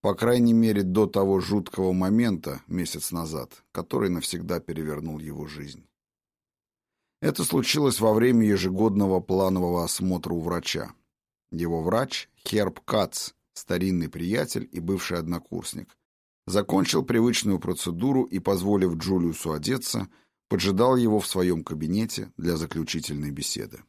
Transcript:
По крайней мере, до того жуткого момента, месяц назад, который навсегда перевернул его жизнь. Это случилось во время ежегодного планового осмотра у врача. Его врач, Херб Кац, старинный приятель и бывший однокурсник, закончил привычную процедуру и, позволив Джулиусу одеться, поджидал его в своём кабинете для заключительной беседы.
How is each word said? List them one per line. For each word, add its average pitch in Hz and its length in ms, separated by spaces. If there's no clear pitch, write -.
По 101 140
крайней 120 400
мере, 110 300
до 95 240
того 98 320
жуткого 92 520
момента, 92 760
месяц 85 420
назад, 80 640
который 104 380
навсегда 87 500
перевернул 76 580
его 76 300
жизнь. 73 360
Это - 220
случилось 135 560
во 110 160
время 117 320
ежегодного 95 720
планового 92 640
осмотра 87 500
у 85 80
врача. 80 520
Его 82 320
врач, 110 460
Херб 104 380
Кац, - 460
старинный 90 560
приятель 98 600
и 87 100
бывший 87 380
однокурсник, 85 760
закончил 95 560
привычную 113 560
процедуру 92 680
и, - 140
позволив 92 580
Джулиусу 85 560
одеться, 101 560
поджидал 101 480
его 110 240
в 95 60
своём 90 380
кабинете 90 720
для 85 220
заключительной 76 720
беседы. 69 580